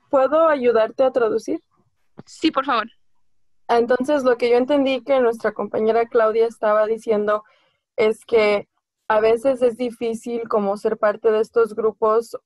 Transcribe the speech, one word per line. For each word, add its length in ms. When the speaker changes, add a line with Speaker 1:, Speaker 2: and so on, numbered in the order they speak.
Speaker 1:
¿puedo 400
ayudarte 540
a 80
traducir? 480
Speaker 2:
Sí, 260
por 120
favor. 220
Speaker 1:
Entonces, 540
lo 140
que 140
yo 60
entendí 480
que 140
nuestra 340
compañera 540
Claudia 400
estaba 400
diciendo 560
es 280
que 440
a 100
veces 440
es 140
difícil 720
como 280
ser 200
parte 360
de 80
estos 340
grupos 720